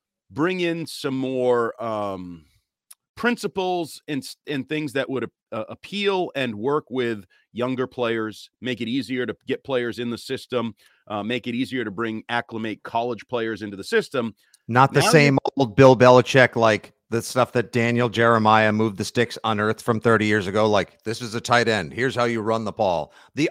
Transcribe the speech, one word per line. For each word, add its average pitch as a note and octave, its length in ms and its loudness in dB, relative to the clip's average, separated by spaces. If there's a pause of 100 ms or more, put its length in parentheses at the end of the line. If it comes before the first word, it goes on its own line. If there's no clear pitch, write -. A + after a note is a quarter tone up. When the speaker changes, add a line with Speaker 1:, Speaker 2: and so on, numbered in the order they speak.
(300)
Speaker 1:
bring F3 300 -2
in E3+ 260 -4
some C3+ 300 -6
more, B2 640 0
um, F#2+ 640 -8 (680)
principles F#3 920 -4
and C#3 160 -6
s-, - 140 -16 (100)
and C3+ 220 -6
things D3+ 240 -6
that C3 160 -4
would, B2+ 220 -6 (200)
uh, A2+ 200 -8
appeal G3 640 -4
and B2+ 200 -4
work C#3+ 360 -4
with A#2 340 -4 (280)
younger B2 340 -4
players, A2+ 640 -6 (100)
make A#2+ 220 -6
it A2 60 -8
easier B2+ 360 -4
to A2 100 -8 (120)
get C3 180 -6
players A#2+ 340 -4
in A#2+ 120 -6
the A2 80 -8
system, A#2 560 -6 (340)
uh, G#2 140 -6
make A#2+ 240 -6
it A#2+ 80 -6
easier B2 300 -4
to G#2+ 60 -8
bring, A2 380 -6
acclimate A2+ 540 -6
college A#2 460 -6
players A2+ 340 -6
into G2+ 160 -12
the F#2+ 60 -12
system. B2+ 500 -4 (340)
Speaker 2:
Not B2+ 240 6
the C#3+ 80 4
Speaker 1:
Now E3+ 60 2
you G#3 60 2
Speaker 2:
same C#3+ 260 6 (180)
old A#2+ 180 0
Bill C3 220 10
Belichick, B2 580 6
like, A2 380 2 (180)
the A2+ 120 -4
stuff - 300 0
that A2 200 -2
Daniel A#2+ 360 0
Jeremiah A2 640 4
moved G#2+ 240 0
the G2+ 80 -6
sticks - 400 -2
unearthed G#2+ 380 -2
from A2+ 180 0
thirty A2 260 4
years G#2 200 2
ago, G#2+ 220 0
like, G2+ 360 -2
"This A2+ 180 -8
is A2 120 -10
a A#2 60 -6
tight A#2+ 280 2
end. F#2+ 240 -2
Here's A#2+ 240 -4
how A#2+ 80 0
you A#2 160 -4
run A2+ 240 -4
the G2+ 80 -8
ball." F2 400 -2 (220)
The D3 160 -2